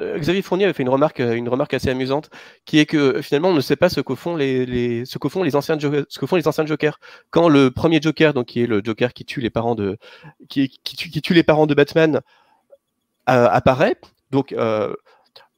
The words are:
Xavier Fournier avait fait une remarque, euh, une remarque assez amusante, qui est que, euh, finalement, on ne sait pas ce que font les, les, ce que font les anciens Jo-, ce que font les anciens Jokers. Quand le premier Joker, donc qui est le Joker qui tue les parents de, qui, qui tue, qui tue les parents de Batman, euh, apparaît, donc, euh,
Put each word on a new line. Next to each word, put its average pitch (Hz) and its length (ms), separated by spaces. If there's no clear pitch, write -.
Xavier 175 240
Fournier 190 240
avait 180 80
fait 147 100
une 123 60
remarque, 139 300
euh, 120 140
une 120 160
remarque 131 240
assez 135 160
amusante, 131 400
qui 156 140
est 151 60
que, 156 120
euh, 151 40
finalement, 147 280
on 190 40
ne 151 80
sait 143 140
pas 175 140
ce 147 120
que 131 140
font 170 200
les, 131 300
les, 120 400
ce - 120
que 143 120
font 185 140
les 139 120
anciens 151 240
Jo-, 143 300
ce - 100
que 139 60
font 156 100
les 160 120
anciens 156 180
Jokers. 151 340
Quand 170 200
le 139 220
premier 160 300
Joker, 156 320
donc 123 140
qui 120 160
est 120 40
le 107 160
Joker 117 300
qui - 120
tue - 160
les 113 80
parents 117 260
de, 101 220
qui, 139 200
qui - 120
tue, - 140
qui 151 120
tue - 120
les 165 100
parents 156 240
de 147 60
Batman, 147 480
euh, 123 200
apparaît, 135 460
donc, 135 200
euh, 110 420